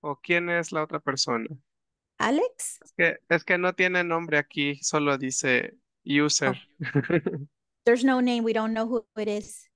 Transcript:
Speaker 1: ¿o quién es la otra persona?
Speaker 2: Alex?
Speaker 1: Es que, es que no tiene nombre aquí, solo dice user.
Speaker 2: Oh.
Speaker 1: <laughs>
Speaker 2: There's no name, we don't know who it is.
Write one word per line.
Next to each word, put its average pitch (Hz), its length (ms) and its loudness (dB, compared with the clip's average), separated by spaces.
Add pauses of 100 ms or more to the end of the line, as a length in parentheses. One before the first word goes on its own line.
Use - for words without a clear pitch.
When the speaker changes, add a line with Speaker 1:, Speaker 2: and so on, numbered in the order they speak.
Speaker 1:
¿o 143 200 -6
quién 175 300 0
es 170 220 -2
la 160 120 -2
otra 156 160 -6
persona? 123 460 -2 (720)
Speaker 2:
Alex? 311 640 -2
Speaker 1:
Es - 100 -20
que, 170 260 0 (100)
es 165 160 2
que 180 140 0
no 180 160 0
tiene 180 300 2
nombre 165 340 0
aquí, 143 440 -2
solo 143 360 2
dice 131 560 0 (300)
user. 143 500 2
Speaker 2:
Oh. - 60 -12 (180)
Speaker 1:
<laughs> 147 720 -2 (360)
Speaker 2:
There's 240 200 4
no 254 160 4
name, 240 240 0
we 226 80 0
don't 220 220 0
know 220 120 -2
who 226 200 -2 (100)
it 214 120 -4
is. 208 480 -8